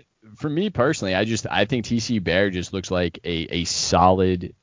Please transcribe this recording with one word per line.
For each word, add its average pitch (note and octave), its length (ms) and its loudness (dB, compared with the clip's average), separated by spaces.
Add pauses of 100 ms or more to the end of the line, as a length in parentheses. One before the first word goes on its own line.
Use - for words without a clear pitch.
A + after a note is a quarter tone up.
(360)
for D3+ 140 -8
me F3 200 -2
personally, A#2+ 460 0
I G2+ 100 2
just, A2+ 240 -4
I G2+ 160 2
think A#2+ 200 -2
T A#2 140 -2
C A2+ 200 -2
Bear F#2 300 2
just F2+ 240 -4
looks F#2+ 180 -6
like F2+ 320 -2
a, E2 320 -4
a F2 80 -2
solid, F#2 1000 2